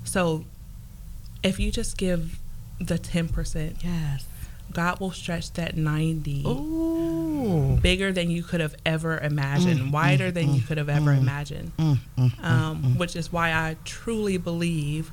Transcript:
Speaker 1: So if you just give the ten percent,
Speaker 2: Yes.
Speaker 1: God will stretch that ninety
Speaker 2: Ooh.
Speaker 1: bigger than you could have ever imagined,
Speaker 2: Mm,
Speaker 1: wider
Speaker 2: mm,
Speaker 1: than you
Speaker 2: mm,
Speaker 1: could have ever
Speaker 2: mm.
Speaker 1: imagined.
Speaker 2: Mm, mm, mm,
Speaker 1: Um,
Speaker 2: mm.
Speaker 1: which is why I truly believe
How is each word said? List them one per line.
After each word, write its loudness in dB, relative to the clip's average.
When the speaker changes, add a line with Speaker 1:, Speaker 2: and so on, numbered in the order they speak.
Speaker 1:
So 0
if 2
you 2
just -2
give 0
the 0
ten 0
percent, -2
Speaker 2:
Yes. -2
Speaker 1:
God 0
will -4
stretch -6
that -2
ninety 0
Speaker 2:
Ooh. 2
Speaker 1:
bigger 4
than 0
you -2
could -2
have -2
ever 0
imagined, 2
Speaker 2:
Mm, -2
Speaker 1:
wider 4
Speaker 2:
mm, -2
Speaker 1:
than 4
you 4
Speaker 2:
mm, -2
Speaker 1:
could 0
have -2
ever 4
Speaker 2:
mm. 6
Speaker 1:
imagined. 0
Speaker 2:
Mm, 4
mm, 6
mm, -4
Speaker 1:
Um, 2
Speaker 2:
mm. 4
Speaker 1:
which 0
is -4
why 2
I 0
truly -2
believe -2